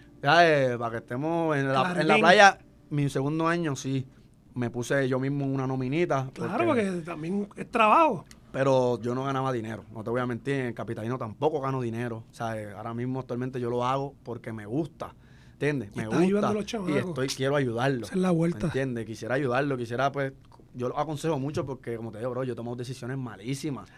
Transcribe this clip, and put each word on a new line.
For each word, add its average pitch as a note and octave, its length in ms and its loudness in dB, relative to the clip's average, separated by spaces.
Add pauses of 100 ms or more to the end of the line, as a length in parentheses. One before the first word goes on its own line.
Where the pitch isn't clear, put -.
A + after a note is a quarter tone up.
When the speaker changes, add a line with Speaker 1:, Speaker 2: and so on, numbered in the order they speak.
(220)
Speaker 1:
¿sabes? D3 560 6
Para A2+ 140 -4
que A#2 60 -4
estemos D#3 580 0
en C#3 120 0
la, C3+ 240 2
en F3 80 -4
la D3+ 40 2
Speaker 2:
Clarín. D#3 200 6
Speaker 1:
playa, F#3+ 340 8 (320)
mi D3 200 2
segundo D3+ 380 0
año E3 280 0
sí, C3+ 320 -2 (480)
me A#2+ 160 -2
puse B2+ 360 0
yo B2+ 120 0
mismo C#3 260 -2
una C3+ 220 -2
nominita. C3+ 680 0
Speaker 2:
Claro, F3+ 320 -2
Speaker 1:
porque C4+ 200 2
Speaker 2:
porque F3+ 160 -4
también E3+ 460 -6 (100)
es - 120 -10
trabajo. A#3+ 560 6 (260)
Speaker 1:
Pero B2+ 500 4
yo A#2+ 120 -2
no C3 120 -2
ganaba C3+ 260 -2
dinero, A2 320 -4 (100)
no A2 100 -10
te A2 60 -6
voy A#2+ 120 0
a B2 40 0
mentir, B2 300 -4
en C3 120 -2
el A2+ 60 -4
capitalino A2+ 460 -6
tampoco C#3 420 -2
gano C3+ 200 -2
dinero, A2+ 500 -6
¿sabes? A2 420 -6
Ahora A2 220 -10
mismo B2+ 240 -4
actualmente B2+ 400 -6
yo A#2+ 100 -4
lo B2 160 0
hago C#3 380 -2
porque A#2 300 -10
me G#2+ 120 -12
gusta, A2 480 -4 (380)
¿entiendes? C3+ 420 -2
Speaker 2:
Y - 40 -16
Speaker 1:
Me A#2 60 -2
Speaker 2:
estás A2 180 0
ayudando G3 260 4
Speaker 1:
gusta - 20 2
Speaker 2:
a - 40 2
los G3+ 120 -2
chamacos. F3+ 300 -2
Speaker 1:
y - 20 2 (120)
estoy, C3 180 -2
quiero C3+ 300 0
ayudarlos. B2 520 0
Speaker 2:
Esa - 60 -6
es F#3 60 2
la F#3 100 4
vuelta. E3+ 280 2
Speaker 1:
¿Me C#3 80 -2
entiendes? B2+ 380 -2
Quisiera A2+ 300 -4
ayudarlo, C#3 420 0
quisiera, A#2+ 340 0
pues, C3+ 200 -4 (420)
yo B2 140 -4
lo B2+ 100 -6
aconsejo D3+ 400 -2
mucho C#3 280 -2
porque, A#2+ 320 -6
como A2+ 160 -8
te G#2 60 -12
digo, B2 120 -4
bro, B2+ 140 -4
yo B2 80 -2
he - 20 -8
tomado A#2+ 220 -6
decisiones B2 400 -8
malísimas, A#2+ 800 -6